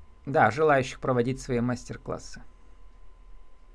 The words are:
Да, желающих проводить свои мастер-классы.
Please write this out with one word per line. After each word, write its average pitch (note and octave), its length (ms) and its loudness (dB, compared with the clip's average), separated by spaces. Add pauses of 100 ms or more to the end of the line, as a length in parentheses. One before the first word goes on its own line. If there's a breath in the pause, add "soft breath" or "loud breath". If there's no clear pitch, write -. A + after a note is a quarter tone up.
(260)
Да, C3+ 260 6
желающих D3 480 2
проводить C3 420 0
свои A#2+ 200 -2
мастер-классы. - 840 -6 (1300)